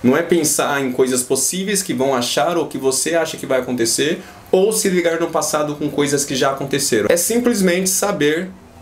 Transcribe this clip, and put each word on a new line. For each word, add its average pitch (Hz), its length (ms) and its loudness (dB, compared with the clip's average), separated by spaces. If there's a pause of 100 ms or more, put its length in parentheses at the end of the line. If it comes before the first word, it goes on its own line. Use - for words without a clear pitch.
Não 123 140 4
é 160 60 2
pensar 147 600 0
em 127 120 -2
coisas 127 280 2
possíveis 190 640 -2
que 151 100 -4
vão 135 220 0
achar 147 420 0
ou 156 100 0
que - 100 -8
você 135 360 0
acha 160 220 -2
que 139 100 -10
vai 131 140 0
acontecer, 127 640 -2 (280)
ou 196 220 4
se - 160 0
ligar 170 320 2
no 165 80 -2
passado 151 480 -2
com 151 140 -4
coisas 143 340 0
que - 100 -6
já 135 180 0
aconteceram. 135 580 0
É 175 80 4
simplesmente 196 720 0
saber 175 600 0 (320)